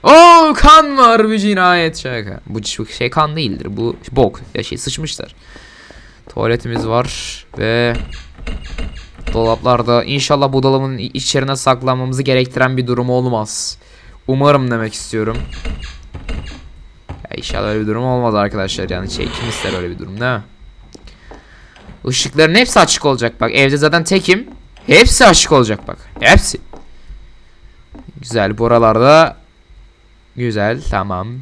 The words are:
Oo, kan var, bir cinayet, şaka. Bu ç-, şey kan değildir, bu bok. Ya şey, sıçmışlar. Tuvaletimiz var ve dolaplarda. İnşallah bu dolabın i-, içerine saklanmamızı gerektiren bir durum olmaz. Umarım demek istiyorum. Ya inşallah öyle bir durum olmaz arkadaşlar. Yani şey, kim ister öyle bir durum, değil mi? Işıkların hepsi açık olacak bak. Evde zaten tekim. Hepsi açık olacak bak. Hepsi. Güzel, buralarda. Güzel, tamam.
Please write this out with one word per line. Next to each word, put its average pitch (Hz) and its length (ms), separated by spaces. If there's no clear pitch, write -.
Oo, 330 500
kan 294 440
var, 226 320
bir 220 100
cinayet, 180 580
şaka. 110 500
Bu 107 120
ç-, - 320
şey 120 180
kan 151 260
değildir, 120 340
bu 113 260
bok. 123 280
Ya - 100
şey, - 140
sıçmışlar. - 580
Tuvaletimiz 113 580
var - 580
ve 117 360
dolaplarda. 117 720
İnşallah 139 500
bu 135 100
dolabın 135 340
i-, 95 60
içerine 135 520
saklanmamızı 127 680
gerektiren 131 540
bir 127 100
durum 123 220
olmaz. 123 680
Umarım 135 440
demek 113 220
istiyorum. 113 440
Ya - 280
inşallah - 300
öyle 107 140
bir 107 60
durum 110 160
olmaz 123 320
arkadaşlar. 95 540
Yani 90 220
şey, - 140
kim - 240
ister 98 240
öyle 90 160
bir 87 100
durum, 92 200
değil 127 120
mi? 104 120
Işıkların 156 480
hepsi 226 240
açık - 260
olacak 120 360
bak. 113 120
Evde 139 240
zaten 156 260
tekim. 190 440
Hepsi 233 380
açık - 260
olacak 117 360
bak. 87 100
Hepsi. - 380
Güzel, 107 360
buralarda. 117 800
Güzel, 113 460
tamam. 95 360